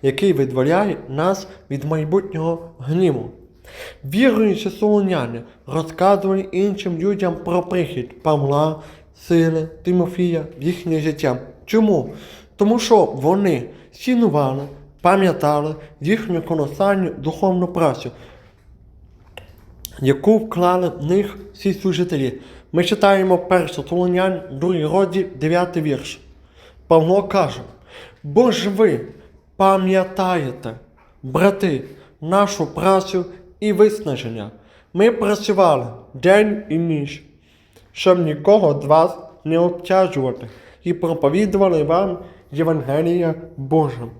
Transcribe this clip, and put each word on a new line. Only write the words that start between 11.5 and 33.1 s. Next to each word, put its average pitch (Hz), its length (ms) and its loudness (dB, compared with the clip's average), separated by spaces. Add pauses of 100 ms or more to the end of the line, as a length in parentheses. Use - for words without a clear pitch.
Чому? 208 460 2 (460)
Тому 220 220 2
що 214 260 4
вони 156 580 0 (300)
цінували, 147 720 0 (380)
пам'ятали 156 760 2 (260)
їхню 185 420 -2
колосальну 170 760 0
духовну 180 480 0
працю, 165 440 -2 (1900)
яку 139 380 2
вклали 180 500 0
в - 160 -8
них 196 340 0 (160)
всі 196 200 -2
служителі. 165 640 -2 (340)
Ми 170 120 2
читаємо 190 540 2
перше 175 500 -2
Солунян, 180 520 0 (120)
другий 156 340 -2
розділ, 185 380 0 (160)
дев'ятий 175 420 0
вірш. 143 380 -6 (680)
Павло 170 360 4
каже: 190 380 -2 (640)
бо 208 280 4
ж 185 200 -2
ви 190 300 2 (560)
пам'ятаєте, 185 1160 0 (480)
брати, 175 640 0 (360)
нашу 185 540 0
працю 185 500 0 (360)